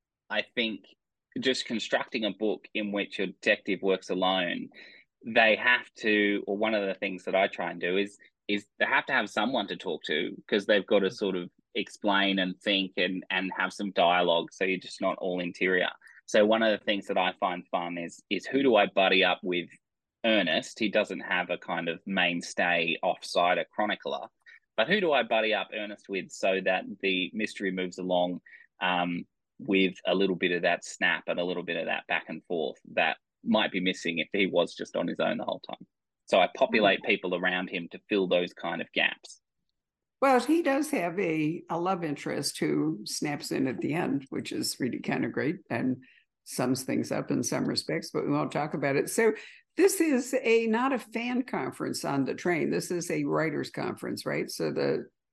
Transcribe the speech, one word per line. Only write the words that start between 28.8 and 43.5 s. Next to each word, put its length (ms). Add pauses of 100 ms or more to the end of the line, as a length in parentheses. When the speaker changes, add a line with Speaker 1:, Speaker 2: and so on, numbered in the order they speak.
Speaker 1:
um, 420 (360)
with 340 (120)
a 80
little 220
bit 160
of 100
that 220
snap 420
and 140
a 40
little 200
bit 120
of 100
that 200
back 220
and 160
forth 340 (160)
that 220 (280)
might 280
be 80
missing 380
if 140
he 140
was 260
just 220
on 140
his 100
own 180
the 80
whole 140 (100)
time. 160 (420)
So 120
I 180
populate 460
Speaker 2:
Mm. 40
Speaker 1:
people 280
around 340
him 220
to 80 (100)
fill 200
those 240
kind 280
of 120
gaps. 480 (800)
Speaker 2:
Well, 180
he 240
does 300
have 260
a, 520
a 80
love 260
interest 540
who 460
snaps 460